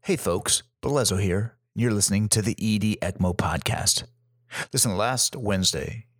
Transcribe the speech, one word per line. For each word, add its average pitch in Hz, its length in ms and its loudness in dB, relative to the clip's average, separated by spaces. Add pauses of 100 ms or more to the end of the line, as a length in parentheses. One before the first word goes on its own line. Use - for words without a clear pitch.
Hey 185 140 0
folks, - 460 0 (200)
Bellezzo 120 380 2
here. 101 360 0 (180)
You're 117 180 2
listening 104 380 2
to 110 100 2
the 104 160 0
E 104 220 0
D 104 240 0
ecmo 90 340 -2
podcast. - 680 -2 (680)
Listen, 120 240 2
last 117 400 0
Wednesday 95 720 -2 (140)